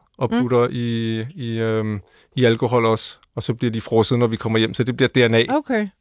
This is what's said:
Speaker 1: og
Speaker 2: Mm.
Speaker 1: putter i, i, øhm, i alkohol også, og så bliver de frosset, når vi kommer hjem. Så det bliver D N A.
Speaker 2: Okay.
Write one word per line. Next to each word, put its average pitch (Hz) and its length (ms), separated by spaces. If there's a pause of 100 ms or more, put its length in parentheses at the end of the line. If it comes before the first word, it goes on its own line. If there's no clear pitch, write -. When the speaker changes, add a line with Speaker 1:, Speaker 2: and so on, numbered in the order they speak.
(180)
Speaker 1:
og 123 140
Speaker 2:
Mm. 240 80
Speaker 1:
putter 120 300
i, 113 500 (140)
i, 117 240
øhm, 110 420 (360)
i 127 80
alkohol 117 400
også, 110 320 (200)
og 117 60
så 123 120
bliver 120 160
de 110 100
frosset, 113 380
når 120 80
vi 113 100
kommer 110 220
hjem. 110 160
Så 123 100
det 117 120
bliver 131 120
D 120 220
N 113 40
A. 117 140
Speaker 2:
Okay. 247 400 (120)